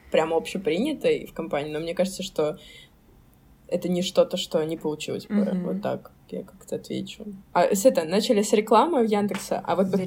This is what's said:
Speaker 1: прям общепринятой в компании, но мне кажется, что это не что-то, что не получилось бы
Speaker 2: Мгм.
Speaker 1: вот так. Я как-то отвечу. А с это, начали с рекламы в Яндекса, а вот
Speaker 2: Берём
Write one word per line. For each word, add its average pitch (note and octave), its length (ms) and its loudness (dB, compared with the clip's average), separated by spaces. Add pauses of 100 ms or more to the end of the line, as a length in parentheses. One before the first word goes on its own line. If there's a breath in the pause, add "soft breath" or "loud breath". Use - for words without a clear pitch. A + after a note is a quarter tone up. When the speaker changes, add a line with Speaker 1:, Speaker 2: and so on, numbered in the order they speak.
(120)
Speaker 1:
прям D#3+ 220 2
общепринятой E3 920 -2
в - 60 -18
компании, A#2 380 -6
но D3+ 80 -4
мне E3 140 -6
кажется, F#3+ 300 -2
что D#3 340 -2 (1080 loud breath)
это F3+ 200 -4
не F3 140 0
что-то, F3+ 360 2
что E3 260 -2
не D#3+ 140 -4
получилось D3+ 500 -6
бы G#3 80 -4
Speaker 2:
Мгм. G3 280 0
Speaker 1:
вот F#3+ 200 -4
так. - 280 -6 (200)
Я - 120 -8
как-то - 340 -12
отвечу. - 480 -10 (280)
А F3 100 4 (120)
с G3 100 2
это, F#3 180 6
начали G3+ 380 2
с G#3+ 120 0
рекламы A#3+ 520 4
в - 60 0
Яндекса, G3+ 520 -2
а E3+ 120 -2
вот F#3+ 120 2
Speaker 2:
Берём F#3 200 0